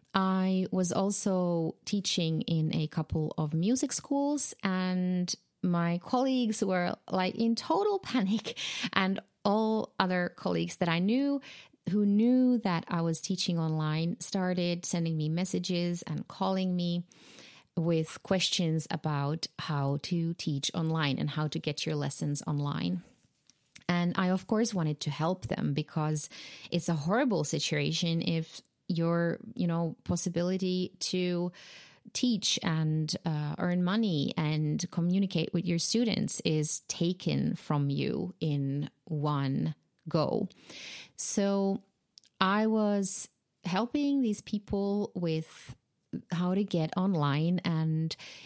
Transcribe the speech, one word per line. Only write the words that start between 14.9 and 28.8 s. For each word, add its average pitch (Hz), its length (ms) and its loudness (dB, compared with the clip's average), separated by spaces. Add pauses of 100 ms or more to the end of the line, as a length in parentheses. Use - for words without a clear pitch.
me 156 140 0
messages 175 720 0
and - 260 -6
calling 190 480 0
me 175 280 0 (720)
with 160 460 0
questions 170 680 2
about 151 560 -2 (120)
how 143 440 0
to 170 320 -2
teach 143 400 -2
online 160 440 0
and 147 120 0
how 151 180 -2
to 160 100 -4
get - 280 -4
your 156 100 -2
lessons 143 500 -2
online. 147 560 -2 (880)
And 175 280 0
I, 180 140 0
of 185 160 -2
course, 220 280 0
wanted 156 260 -2
to 151 100 -4
help 170 360 -2
them - 260 -2
because 151 560 -2 (420)
it's 175 200 0
a 165 40 2
horrible 180 500 2
situation 160 800 0
if 165 380 -4 (300)